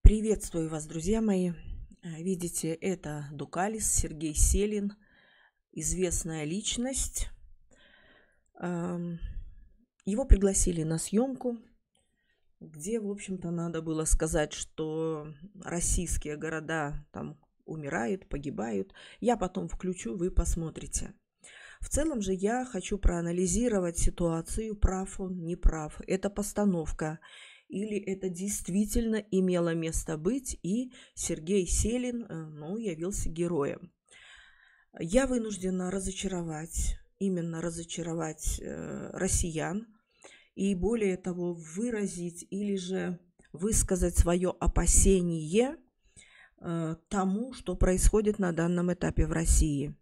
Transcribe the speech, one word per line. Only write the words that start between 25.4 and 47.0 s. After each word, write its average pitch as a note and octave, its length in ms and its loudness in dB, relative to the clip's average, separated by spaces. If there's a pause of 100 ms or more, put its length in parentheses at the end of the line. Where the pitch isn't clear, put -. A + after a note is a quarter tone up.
не E3+ 140 -4
прав. D#3+ 500 4
Это F#3+ 220 0
постановка. F3+ 920 0 (500)
Или G#3 280 -4
это F#3+ 320 -4
действительно G#3 880 0 (120)
имело F3+ 440 4
место E3 440 -2
быть, A3 460 -2
и A#3+ 300 -2 (220)
Сергей F3 520 0
Селин, A#3+ 560 0
э, E3 220 -8
ну, D#3 320 -8
явился G3 500 -2
героем. E3 640 -2 (1080)
Я A3 300 4
вынуждена F#3 640 -2
разочаровать, F3+ 1080 -2 (220)
именно E3+ 420 0
разочаровать, E3 1000 -4
э, - 500 -8
россиян. F3 760 0 (680)
И G3 200 2
более F#3+ 420 2
того, F3 360 -2 (220)
выразить F#3+ 760 -4
или G3+ 280 -2
же F3+ 420 -4 (320)
высказать F3+ 680 2
свое F3+ 440 4
опасение, F3 1120 4 (840)
э, E3 340 -2 (140)